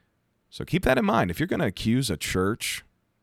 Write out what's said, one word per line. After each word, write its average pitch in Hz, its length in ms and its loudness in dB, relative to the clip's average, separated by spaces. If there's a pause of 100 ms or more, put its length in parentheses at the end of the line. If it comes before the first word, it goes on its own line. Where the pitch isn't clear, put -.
(520)
So - 120 -12
keep - 200 -2
that 254 160 4
in 220 60 2
mind. 196 260 2
If 80 80 -4
you're 160 80 0
gonna 180 180 -2
accuse 117 460 0
a 82 40 -2
church, - 680 -2 (380)